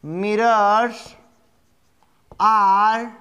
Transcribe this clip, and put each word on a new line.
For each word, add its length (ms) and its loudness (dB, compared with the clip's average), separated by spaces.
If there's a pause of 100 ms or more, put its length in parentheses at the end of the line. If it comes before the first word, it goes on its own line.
mirrors 960 0 (1400)
are 640 2 (160)